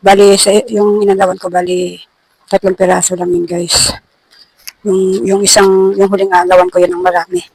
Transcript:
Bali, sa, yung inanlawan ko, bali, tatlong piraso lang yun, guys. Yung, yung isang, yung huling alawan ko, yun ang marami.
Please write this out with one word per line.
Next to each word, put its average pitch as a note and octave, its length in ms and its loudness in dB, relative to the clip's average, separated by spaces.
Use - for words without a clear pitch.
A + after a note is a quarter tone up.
Bali, G3 400 6
sa, G3+ 100 0
yung G#3 320 0
inanlawan F#3+ 320 0
ko, F#3 160 -10
bali, F3+ 480 -4
tatlong F#3+ 260 -2
piraso F3+ 380 -2
lang F3 160 -6
yun, F3 160 -2
guys. F3 480 -4
Yung, F#3+ 400 -2
yung G3 220 0
isang, F#3+ 500 2
yung G3 140 0
huling G3 240 -2
alawan F3+ 400 2
ko, F3+ 80 0
yun F3+ 160 0
ang F3+ 80 -6
marami. F3 400 -2